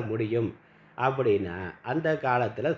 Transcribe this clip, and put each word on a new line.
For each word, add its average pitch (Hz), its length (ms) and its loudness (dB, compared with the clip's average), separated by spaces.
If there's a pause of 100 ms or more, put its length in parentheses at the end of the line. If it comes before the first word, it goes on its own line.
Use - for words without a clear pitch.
முடியும் 110 440 0 (480)
அப்படின்னா 113 600 2 (260)
அந்த 156 240 -2 (140)
காலத்துல 123 560 0